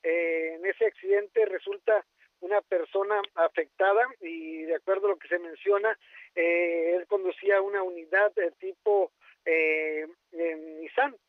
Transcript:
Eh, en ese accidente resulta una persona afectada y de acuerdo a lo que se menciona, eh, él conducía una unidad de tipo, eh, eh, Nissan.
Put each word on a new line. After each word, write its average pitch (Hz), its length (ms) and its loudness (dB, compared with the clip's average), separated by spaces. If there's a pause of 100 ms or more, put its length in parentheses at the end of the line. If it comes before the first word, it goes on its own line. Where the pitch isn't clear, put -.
Eh, 165 520 -2
en 165 100 -14
ese 196 220 0
accidente 202 580 0
resulta 214 600 -2 (340)
una 196 220 0
persona 196 580 -2 (140)
afectada 190 720 2 (140)
y 160 420 -10
de 160 120 -2
acuerdo 190 320 -2
a 202 40 4
lo 180 80 0
que - 100 -20
se 175 100 -2
menciona, 196 580 0 (380)
eh, 170 640 2
él 180 100 -4
conducía 196 540 0
una 196 220 -2
unidad 180 520 0
de 175 180 -2
tipo, 190 600 0 (320)
eh, 156 640 0 (260)
eh, 165 240 -4 (240)
Nissan. 262 360 -2 (120)